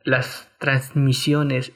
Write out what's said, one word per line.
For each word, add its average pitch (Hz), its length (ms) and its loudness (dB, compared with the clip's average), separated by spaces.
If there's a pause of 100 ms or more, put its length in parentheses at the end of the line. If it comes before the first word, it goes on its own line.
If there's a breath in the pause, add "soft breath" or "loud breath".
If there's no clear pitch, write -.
las - 540 -2
transmisiones 139 1160 0